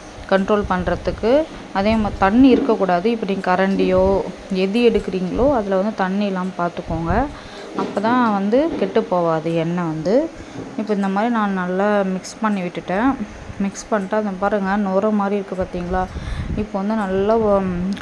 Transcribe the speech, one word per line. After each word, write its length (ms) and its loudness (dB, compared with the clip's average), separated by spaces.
control 400 2
பண்றதுக்கு. 720 0
அதே 220 2
மாதிரி 240 0
தண்ணி 300 8
இருக்கக்கூடாது. 600 4
இப்போ 140 -2
நீங்க 300 0
கரண்டியோ 680 4
எது 260 2
எடுக்கிறீங்களோ, 640 0
அதுல 220 0
வந்து 200 0
தண்ணி 300 0
இல்லாம 320 -2
பார்த்துக்கோங்க. 680 -2
அப்பதான் 560 0
வந்து 360 2
கெட்டு 240 0
போகாது 520 0
எண்ணெய் 280 0
வந்து. 460 0
இப்போ 160 -2
இந்த 140 0
மாதிரி 260 0
நான் 200 0
நல்லா 480 0
mix 400 -4
பண்ணி 200 0
விட்டுட்டேன். 520 0
Mix 300 -4
பண்ணிட்டு, 260 -2
அதை 240 0
பாருங்க, 360 0
நுரை 360 2
மாதிரி 240 0
இருக்கு 280 -6
பார்த்தீங்களா? 400 -2
இப்போ 220 -4
வந்து 160 -2
நல்லா, 420 2
உம், 640 0